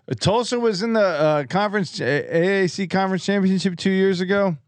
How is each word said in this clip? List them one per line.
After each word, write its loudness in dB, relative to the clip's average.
Tulsa 0
was 0
in -2
the, 2
uh, 2
conference, -2
A-, -2
A 0
A 0
C -4
conference -2
championship 0
two 0
years 2
ago. 0